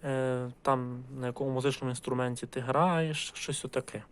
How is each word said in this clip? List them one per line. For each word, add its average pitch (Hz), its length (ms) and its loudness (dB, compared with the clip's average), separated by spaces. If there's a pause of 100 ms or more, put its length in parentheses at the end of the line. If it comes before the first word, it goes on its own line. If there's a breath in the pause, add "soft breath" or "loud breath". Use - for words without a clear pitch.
Е, 131 480 0 (100)
там, 127 420 2 (160)
на 123 80 -2
якому 131 240 -2
музичному 131 400 2
інструменті 123 560 0
ти - 120 -4
граєш, 156 760 2
щось - 300 -6
отаке. 123 460 -4